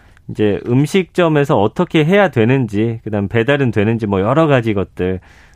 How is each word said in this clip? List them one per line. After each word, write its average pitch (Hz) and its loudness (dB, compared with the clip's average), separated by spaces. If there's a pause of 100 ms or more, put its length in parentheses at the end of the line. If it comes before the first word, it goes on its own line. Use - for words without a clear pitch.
(300)
이제 107 -2
음식점에서 151 0
어떻게 147 0
해야 196 2
되는지, 113 0
그다음 104 -4
배달은 123 0
되는지 110 0
뭐 98 0
여러 139 2
가지 120 2
것들, 92 -4 (360)